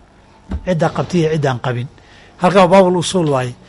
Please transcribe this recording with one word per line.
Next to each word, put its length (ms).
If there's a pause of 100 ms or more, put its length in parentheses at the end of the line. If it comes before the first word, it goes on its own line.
(640)
Cidda 240
qabtay 320
iyo 120
ciddaan 280
qabin. 280 (520)
Halkaa 260
baabul 300
usuul 320
waaye. 260 (140)